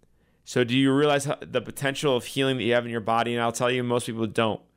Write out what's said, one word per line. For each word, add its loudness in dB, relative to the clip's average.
So 0
do 0
you 4
realize 2
how, -4
the -4
potential -2
of -2
healing -2
that -4
you 2
have 2
in -6
your -2
body? 0
And 0
I'll 2
tell 0
you, 0
most 0
people -4
don't. 0